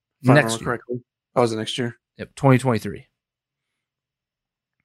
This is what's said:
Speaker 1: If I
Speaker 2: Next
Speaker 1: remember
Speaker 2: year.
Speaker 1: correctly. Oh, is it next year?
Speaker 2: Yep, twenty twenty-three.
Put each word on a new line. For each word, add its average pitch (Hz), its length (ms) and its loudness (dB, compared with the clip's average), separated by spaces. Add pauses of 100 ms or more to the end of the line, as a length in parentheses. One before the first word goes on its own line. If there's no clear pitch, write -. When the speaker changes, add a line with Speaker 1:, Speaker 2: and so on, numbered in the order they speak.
(240)
Speaker 1:
If 123 60 4
I 131 40 8
Speaker 2:
Next 120 200 4
Speaker 1:
remember 113 80 -4
Speaker 2:
year. - 40 -12
Speaker 1:
correctly. 123 380 -8 (320)
Oh, 123 80 2
is 113 100 0
it 110 40 -4
next 110 200 -6
year? 120 180 -4 (220)
Speaker 2:
Yep, - 160 -14
twenty 131 240 4
twenty-three. 117 480 -4 (1800)